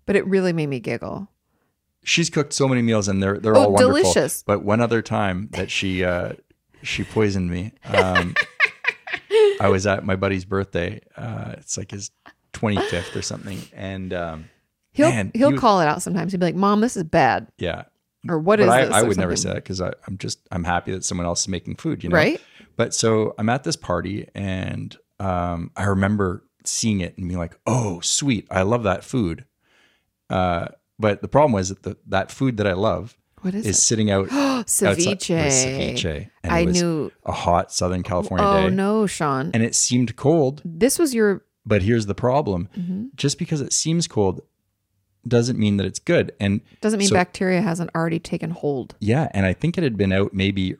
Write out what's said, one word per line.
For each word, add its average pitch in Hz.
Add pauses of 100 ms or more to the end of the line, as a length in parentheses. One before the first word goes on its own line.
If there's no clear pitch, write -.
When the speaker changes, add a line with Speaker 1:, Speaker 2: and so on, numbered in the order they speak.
Speaker 1:
But 202
it -
really 185
made 156
me 135
giggle. - (760)
Speaker 2:
She's -
cooked 147
so 139
many 127
meals 110
and 98
they're, 98
they're 110
Speaker 1:
Oh, -
Speaker 2:
all 202
wonderful. 254
Speaker 1:
delicious. -
Speaker 2:
But 101
one 104
other 117
time 104
that 92
she, 95
uh, 90 (500)
she -
poisoned 98
me. 90 (120)
Um, 90
Speaker 1:
<laughs> -
Speaker 2:
I 101
was 98
at 98
my 95
buddy's 98
birthday. 95 (160)
Uh, 110
it's, -
like, 101
his 101 (420)
twenty-fifth 101
or 98
something. 101 (120)
And, 95
um, 82 (480)
Speaker 1:
He'll, 294
Speaker 2:
man, 120
Speaker 1:
he'll 262
Speaker 2:
he 277
was 139
Speaker 1:
call 208
it 160
out 151
sometimes. 180
He'll 190
be 180
like, 165
"Mom, 202
this 247
is 190
bad." 131 (100)
Speaker 2:
Yeah. 87 (440)
Speaker 1:
Or, 170
"What 190
Speaker 2:
But 208
Speaker 1:
is -
Speaker 2:
I, 127
Speaker 1:
this?" -
Speaker 2:
I 101
Speaker 1:
or 117
Speaker 2:
would 101
never 90
Speaker 1:
something. 92
Speaker 2:
say 92
that 98
'cause 92
I, 92 (140)
I'm 95
just, - (120)
I'm 90
happy 87
that 92
someone 87
else 87
is -
making 95
food, -
you 170
know? 175
Speaker 1:
Right. 196 (360)
Speaker 2:
But 117
so 110
I'm 107
at 131
this 160
party 90
and, 101 (240)
um, 87
I 95
remember 98 (200)
seeing 107
it 85
and 95
being 90
like, 85 (100)
"Oh, 110
sweet. 127
I 95
love 117
that 95
food." 90 (840)
Uh, 90 (320)
but 104
the 101
problem 143
was 95
that 98
the, 95 (120)
that 98
food 123
that 101
I 98
love 95 (240)
Speaker 1:
What 185
is 214
Speaker 2:
is 101
Speaker 1:
it? -
Speaker 2:
sitting 107
out 98
Speaker 1:
<gasps> -
Speaker 2:
outside, 262
it 190
was 170
Speaker 1:
Ceviche. 139
Speaker 2:
ceviche. 80 (140)
And 87
Speaker 1:
I 165
Speaker 2:
it 175
was 175
Speaker 1:
knew. 160 (120)
Speaker 2:
a -
hot 87
Southern 90
California 90
Speaker 1:
Oh, 196
Speaker 2:
day. 185
Speaker 1:
no, 202
Sean. 147
Speaker 2:
And 113
it 117
seemed 123
cold. 147
Speaker 1:
This 175
was 302
your 214 (220)
Speaker 2:
But 107
here's 110
the 98
problem. 104 (100)
Speaker 1:
Mm-hmm. 185 (120)
Speaker 2:
Just -
because 160
it -
seems 165
cold 95 (840)
doesn't 120
mean 104
that 98
it's -
good. 156
And 101 (200)
Speaker 1:
Doesn't 214
mean 202
Speaker 2:
so 196
Speaker 1:
bacteria 185
hasn't 165
already 165
taken 165
hold. 143
Speaker 2:
Yeah. 117
And 98
I 92
think 156
it 175
had 117
been 95
out 98
maybe 98